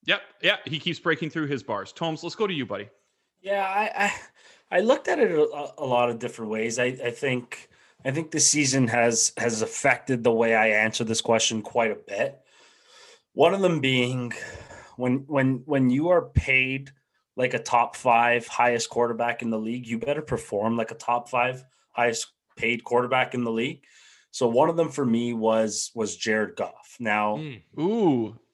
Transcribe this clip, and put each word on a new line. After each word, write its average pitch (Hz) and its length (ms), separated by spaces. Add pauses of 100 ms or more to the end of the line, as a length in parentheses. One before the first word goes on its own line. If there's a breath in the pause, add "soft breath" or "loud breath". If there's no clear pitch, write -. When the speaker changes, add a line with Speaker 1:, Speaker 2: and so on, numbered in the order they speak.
Speaker 1:
Yep. 190 160 (180)
Yeah. 190 240
He 147 140
keeps 165 200
breaking 160 300
through 151 200
his 139 140
bars. 101 300
Tomes, 160 300
let's 170 120
go 220 120
to 190 80
you, 139 100
buddy. 104 240 (540)
Speaker 2:
Yeah. 196 240
I, 202 400
I, - 720
I - 20
looked 226 280
at 311 100
it 220 120
a, 151 460
a - 80
lot 123 240
of 117 100
different 113 320
ways. 110 280
I, 123 60
I 127 260
think, 127 580 (360 soft breath)
I 131 80
think 156 180
this 156 180
season 135 400
has, 117 480
has 113 240
affected 120 640
the 117 80
way 113 220
I 110 140
answer 107 360
this 113 160
question 113 400
quite 113 300
a 98 60
bit. 110 440 (960 soft breath)
One 165 180
of 196 80
them 175 200
being 127 520 (640 loud breath)
when, 127 300
when, 131 400
when 135 240
you 147 180
are 175 140
paid 135 680 (440)
like 127 180
a 120 40
top 120 360
five 120 520
highest 120 420
quarterback 117 540
in 117 80
the 110 80
league, 117 280
you 113 120
better 147 240
perform 113 540
like 113 140
a 113 60
top 120 320
five 127 360 (260)
highest 120 380 (280)
paid 117 260
quarterback 123 520
in 123 100
the 117 80
league. 127 320 (460 soft breath)
So - 180
one 127 200
of 170 80
them 165 120
for 135 180
me 120 280
was, 110 600
was 107 220
Jared 107 400
Goff. - 420
Now, 107 380
Speaker 3:
Mm. 143 260 (160)
Speaker 1:
Ooh. 147 600 (160)